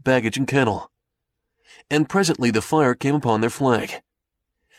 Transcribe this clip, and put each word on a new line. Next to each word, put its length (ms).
baggage, 320
and 100
cattle. 440
And 160
presently 440
the 100
fire 340
came 200
upon 260
their 80
flank. 540